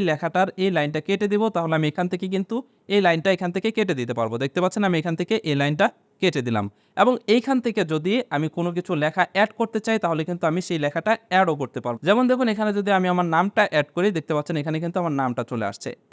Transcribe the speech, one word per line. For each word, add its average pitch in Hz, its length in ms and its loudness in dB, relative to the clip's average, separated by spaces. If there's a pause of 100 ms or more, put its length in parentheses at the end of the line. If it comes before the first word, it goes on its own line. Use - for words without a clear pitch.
লেখাটার 165 400 0 (140)
এই 190 140 2
লাইনটা 151 300 0
কেটে 196 260 0
দিব, 208 100 2 (140)
তাহলে 165 220 0
আমি 156 140 2
এখান 180 200 -2
থেকে 185 220 -4
কিন্তু 196 220 -4 (380)
এই 208 120 4
লাইনটা 165 300 2
এখান 175 180 -4
থেকে 196 220 -2
কেটে 190 240 0
দিতে 120 180 -4
পারবো। 113 160 -2 (100)
দেখতে 143 180 -4
পাচ্ছেন, 180 260 0
আমি 175 140 2
এখান 170 180 -4
থেকে 185 140 -2 (160)
এই 143 100 2
লাইনটা 147 260 2 (360)
কেটে 165 240 2
দিলাম। 110 200 0 (360)
এবং 240 100 6 (220)
এইখান 254 300 2
থেকে 220 160 0 (120)
যদি 160 200 0 (240)
আমি 151 100 0 (100)
কোনো 175 200 -2
কিছু 175 160 -4 (120)
লেখা 160 180 0 (120)
অ্যাড 214 160 2 (100)
করতে 226 260 -2
চাই, 220 180 2
তাহলে 165 240 -2
কিন্তু 175 220 -4
আমি 170 180 0
সেই 170 160 -2
লেখাটা 160 280 -2 (180)
অ্যাডও 185 320 4
করতে 127 220 -6
পারবো। 120 140 -4 (100)
যেমন 226 220 4
দেখুন, 254 240 2
এখানে 214 240 -2
যদি 202 200 -2
আমি 185 160 2
আমার 180 220 0
নামটা 196 260 2 (100)
অ্যাড 147 240 2
করি, 180 120 2 (100)
দেখতে 156 180 -4
পাচ্ছেন 156 260 -4
এখানে 156 220 -4
কিন্তু 170 180 -6
আমার 160 180 -2
নামটা 123 300 -2
চলে 117 200 -2
আসছে। - 200 -10 (220)